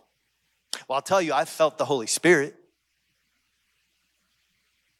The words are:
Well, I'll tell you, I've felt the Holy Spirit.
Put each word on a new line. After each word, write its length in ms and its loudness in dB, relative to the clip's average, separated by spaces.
Well, 100 -4
I'll 40 -2
tell 220 0
you, 100 -2
I've 160 0
felt 300 0
the 80 -2
Holy 200 -2
Spirit. 480 2